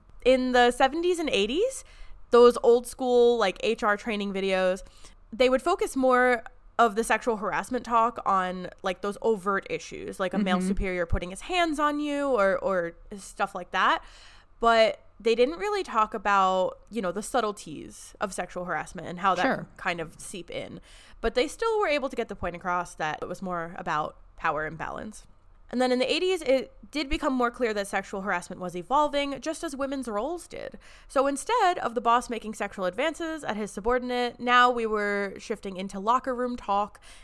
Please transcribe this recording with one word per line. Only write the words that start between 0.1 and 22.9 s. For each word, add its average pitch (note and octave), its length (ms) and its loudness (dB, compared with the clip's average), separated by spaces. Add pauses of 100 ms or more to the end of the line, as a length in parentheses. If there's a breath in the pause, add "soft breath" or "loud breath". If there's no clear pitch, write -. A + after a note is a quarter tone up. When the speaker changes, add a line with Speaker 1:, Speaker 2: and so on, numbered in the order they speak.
Speaker 1:
In B3+ 280 4
the B3 200 8
seventies D#4+ 460 2
and D#4+ 120 -2
eighties, C#4 540 0 (460 soft breath)
those A#3+ 340 10
old A#3 240 6
school, A#3+ 500 4
like, G3 260 0
H A3 200 -2
R G#3 140 2
training G3+ 360 -4
videos, F#3 500 0 (500 loud breath)
they B3 160 4
would C4 120 2
focus F#4+ 340 0
more B3+ 480 4 (360)
of A3+ 160 4
the A3+ 80 0
sexual A3+ 340 0
harassment G3 480 -4
talk A#3 400 0
on, F#3 440 -2 (120)
like, F#3+ 200 -4
those G3+ 200 -6
overt G3 480 0
issues, D#3 500 -8
like F#3 140 -4
a G3 60 -2
male F#3 180 2
Speaker 2:
Mm-hmm. F#3 100 -2
Speaker 1:
superior F#3 380 -2
putting F3 240 -2
his F#3+ 120 -14
hands E4+ 380 0
on D4 200 0
you C#4+ 300 -2
or, G3 300 4
or F3+ 340 -2 (240)
stuff G3 360 -6
like F3+ 180 -10
that. A#3+ 300 2 (580 loud breath)
But A3+ 400 4 (200)
they A3+ 160 2
didn't C4+ 240 2
really G4+ 240 -2
talk G#3+ 320 0
about, F#3+ 640 2 (100)
you A3 120 -6
know, F3+ 100 -2
the G3 100 -6
subtleties - 1000 -6
of F#3+ 140 -4
sexual F3+ 320 -8
harassment D#3+ 420 -8
and F3 120 -10
how F#3 160 2
that F3+ 80 0
Speaker 2:
Sure. B3+ 140 2
Speaker 1:
can - 100 -10 (100)
kind E3+ 240 -4
of D#3+ 160 -10
seep - 320 -12
in. C3+ 300 -10 (400 loud breath)
But A3+ 160 -2
they C4 120 4
still A4+ 320 -2
were G#4 80 2
able D4 220 0
to B3+ 60 -14
get A3+ 140 -4
the G3+ 60 -10
point F3 200 -6
across F3+ 400 -4